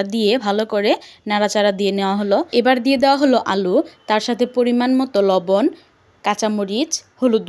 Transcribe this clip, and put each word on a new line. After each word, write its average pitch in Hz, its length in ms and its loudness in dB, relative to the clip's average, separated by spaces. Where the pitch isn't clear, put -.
দিয়ে 214 180 2
ভালো 208 180 0
করে 208 180 0
নাড়াচাড়া 208 500 0
দিয়ে 196 200 0
নেওয়া 196 220 -2
হলো। 202 160 0
এবার 247 260 2
দিয়ে 269 180 2
দেওয়া 277 180 4
হলো 262 160 4
আলু, 190 220 0
তার 214 180 0
সাথে 240 160 -2
পরিমাণ 240 340 0
মতো 262 200 -2
লবণ, 190 360 2
কাঁচামরিচ, 208 680 -2
হলুদ 220 300 0